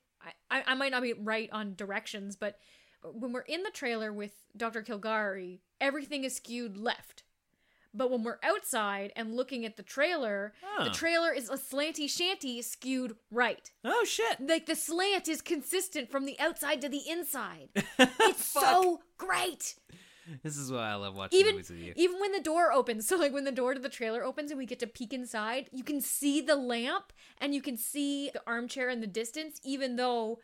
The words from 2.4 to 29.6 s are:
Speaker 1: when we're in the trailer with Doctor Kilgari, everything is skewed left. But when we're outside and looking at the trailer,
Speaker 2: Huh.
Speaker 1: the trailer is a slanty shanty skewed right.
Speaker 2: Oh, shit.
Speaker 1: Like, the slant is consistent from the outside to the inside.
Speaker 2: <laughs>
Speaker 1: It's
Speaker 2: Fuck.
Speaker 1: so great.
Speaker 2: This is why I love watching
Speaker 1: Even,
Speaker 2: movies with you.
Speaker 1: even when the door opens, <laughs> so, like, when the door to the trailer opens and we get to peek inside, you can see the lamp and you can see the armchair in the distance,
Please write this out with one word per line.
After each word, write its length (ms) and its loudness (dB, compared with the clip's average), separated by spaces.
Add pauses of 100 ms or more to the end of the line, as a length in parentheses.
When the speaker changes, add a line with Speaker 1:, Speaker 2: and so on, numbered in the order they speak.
Speaker 1:
when 280 -8
we're 100 -6
in 220 -6
the 80 -4
trailer 400 -4
with 220 -8 (240)
Doctor 260 -2
Kilgari, 760 -2 (200)
everything 460 0
is 100 -4
skewed 400 -8
left. 480 -6 (720)
But 180 0
when 120 0
we're 200 -4
outside 720 0
and 180 -4
looking 320 -2
at 120 -10
the 60 -16
trailer, 800 0
Speaker 2:
Huh. 220 -2
Speaker 1:
the 80 2
trailer 420 2
is 160 -4
a 60 -4
slanty 540 -2
shanty 520 -2
skewed 540 -4 (160)
right. 400 0 (140)
Speaker 2:
Oh, 200 4
shit. 400 0
Speaker 1:
Like, 220 2
the 80 0
slant 540 0
is 120 -2
consistent 720 -2
from 140 -2
the 160 -6
outside 400 0
to 80 -2
the 200 -4
inside. 640 -6
Speaker 2:
<laughs> 260 2
Speaker 1:
It's 520 6
Speaker 2:
Fuck. 120 4
Speaker 1:
so 360 8 (180)
great. 580 -2 (680)
Speaker 2:
This 140 -4
is 140 -4
why 200 0
I 40 0
love 200 -4
watching 240 6
Speaker 1:
Even, 140 8
Speaker 2:
movies 180 -8
with 80 -10
you. 160 -8
Speaker 1:
even 240 2
when 140 0
the 80 -2
door 300 4
opens, 360 2
<laughs> 0 -
so, 100 4
like, 160 4
when 120 -2
the 60 0
door 220 0
to 60 -4
the 100 -6
trailer 340 -4
opens 280 -4
and 60 -4
we 100 -4
get 120 -8
to 80 -2
peek 260 -8
inside, 580 -4
you 120 -8
can 180 -2
see 400 2
the 160 6
lamp 540 -2 (280)
and 160 0
you 60 0
can 160 -4
see 560 -2
the 120 -6
armchair 440 -2
in 120 -2
the 60 -4
distance, 560 -6